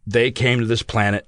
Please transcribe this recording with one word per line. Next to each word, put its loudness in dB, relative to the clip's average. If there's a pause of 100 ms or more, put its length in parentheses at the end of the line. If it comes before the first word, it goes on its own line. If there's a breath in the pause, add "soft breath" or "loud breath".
they 2
came 0
to -2
this -2
planet -2